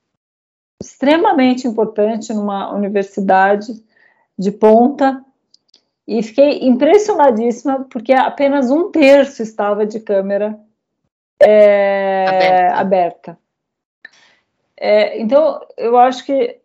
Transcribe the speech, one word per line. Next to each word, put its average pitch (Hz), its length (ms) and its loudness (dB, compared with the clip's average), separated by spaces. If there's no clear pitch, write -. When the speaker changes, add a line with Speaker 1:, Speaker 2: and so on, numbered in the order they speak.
Speaker 1:
extremamente 269 840 0
importante 220 680 -4
numa 202 400 -6
universidade 202 1120 -2
de 196 140 -4
ponta, 254 720 2
e 233 160 -4
fiquei 277 420 0
impressionadíssima, 269 1300 0
porque 240 220 -4
apenas 277 580 -2
um 330 200 -2
terço 277 520 4
estava 208 420 -4
de 214 140 -6
câmera, 202 600 -4
é, 196 840 2
Speaker 2:
Aberta. 185 500 2
Speaker 1:
aberta. 180 600 -4
É, 208 400 0
então, 277 400 0
eu 233 220 -2
acho 254 260 2
que - 400 -4